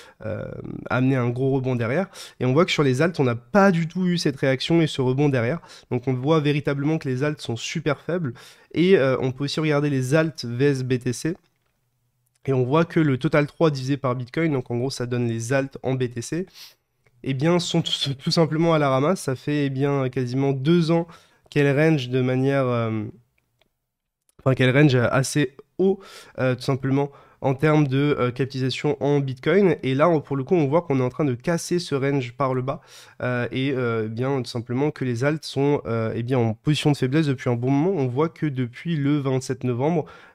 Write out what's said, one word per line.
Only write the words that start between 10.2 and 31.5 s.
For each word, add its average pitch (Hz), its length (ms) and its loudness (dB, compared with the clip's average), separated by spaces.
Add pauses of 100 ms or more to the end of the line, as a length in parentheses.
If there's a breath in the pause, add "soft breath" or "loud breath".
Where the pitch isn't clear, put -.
V 120 200 0
S 135 180 2
B 127 140 0
T 123 160 -4
C. 165 240 -6 (1080)
Et 135 80 0
on 127 100 2
voit 156 220 2
que 170 140 -2
le 143 180 2
total 147 280 0
trois 165 240 0
divisé 135 280 -2
par 127 180 -2
Bitcoin, 151 380 -4
donc 127 180 -4
en 120 60 -2
gros 131 120 -2
ça 123 160 -6
donne 123 220 -2
les 113 260 -4
alts 135 300 -2
en 131 100 -2
B 127 160 -2
T 120 120 -8
C, 170 260 -6 (760 loud breath)
eh 135 100 -4
bien 165 260 2
sont 170 220 0
tout, - 100 -6 (240)
tout - 160 -6
simplement 160 420 2
à 156 60 2
la 147 100 2
ramasse. 147 320 2
Ça 131 140 -4
fait, 147 300 -2
eh 139 40 -2
bien, 139 400 0
quasiment 131 440 0
deux 156 360 2
ans 170 180 0 (420 loud breath)
qu'elles 143 280 2
rangent 151 320 2
de 127 120 0
manière... 131 440 2
Euh... 113 380 -2 (1400)
enfin, 131 160 0
qu'elles 127 200 4
rangent 143 200 6
assez 131 600 0 (220)
haut, 196 220 2 (400 loud breath)
euh, 127 160 0
tout - 80 -10
simplement 139 480 0 (280 loud breath)
en 135 140 0
termes 151 340 4
de, 139 300 0
euh, 123 140 0
capitalisation 131 680 -2
en 143 200 2
Bitcoin. 156 640 2
Et 131 100 0
là, 147 160 4
on, 160 120 2
pour - 140 -6
le 135 80 -2
coup, 185 120 0
on 151 120 4
voit 151 140 2
qu'on 135 180 0
est 127 40 2
en 127 60 0
train 160 140 -4
de 131 120 0
casser 170 420 -2